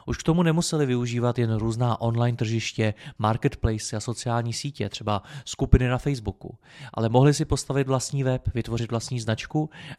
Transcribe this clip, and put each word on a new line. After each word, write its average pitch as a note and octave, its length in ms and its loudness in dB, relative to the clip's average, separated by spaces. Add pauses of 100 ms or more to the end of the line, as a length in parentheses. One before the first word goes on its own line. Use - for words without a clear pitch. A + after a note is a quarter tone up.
Už - 120 -2
k - 60 -14
tomu E3+ 200 4
nemuseli D#3+ 420 2
využívat A#2+ 540 0
jen A2+ 160 2
různá A2+ 460 0
online A#2 360 2
tržiště, A2 560 0 (240)
marketplace A2 800 0
a G#2+ 40 -4
sociální A#2 540 -4
sítě, A2 360 -6
třeba G#2 340 -2 (220)
skupiny - 420 2
na B2 100 0
Facebooku, A#2 600 -6 (360)
ale A2+ 160 -2
mohli C3 240 8
si D#3 120 0
postavit C3+ 420 0
vlastní C3+ 360 0
web, B2+ 300 0
vytvořit A2+ 380 -2
vlastní A#2 280 -4
značku A2+ 500 -2 (300)